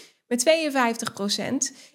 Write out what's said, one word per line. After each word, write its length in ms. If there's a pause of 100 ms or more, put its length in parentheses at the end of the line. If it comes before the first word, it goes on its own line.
(260)
met 120
tweeënvijftig 760
procent. 600 (220)